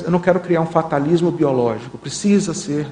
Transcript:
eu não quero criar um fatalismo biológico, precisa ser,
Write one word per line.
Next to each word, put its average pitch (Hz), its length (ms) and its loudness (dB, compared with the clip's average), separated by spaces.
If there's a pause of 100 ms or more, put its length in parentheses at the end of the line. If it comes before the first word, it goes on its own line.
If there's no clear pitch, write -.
eu 170 60 -2
não 180 80 4
quero 180 220 2
criar 170 200 0
um 156 60 0
fatalismo 160 640 2
biológico, 123 680 0
precisa 196 540 0
ser, 147 400 -4